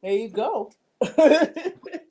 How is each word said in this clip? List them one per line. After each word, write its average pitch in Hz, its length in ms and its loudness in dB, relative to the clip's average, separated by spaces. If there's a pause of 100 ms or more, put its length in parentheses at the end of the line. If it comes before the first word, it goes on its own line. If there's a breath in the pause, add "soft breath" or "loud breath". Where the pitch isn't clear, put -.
There 196 120 -8
you 220 160 -4
go. 233 420 -6 (280)
<laughs> 320 1000 0 (120)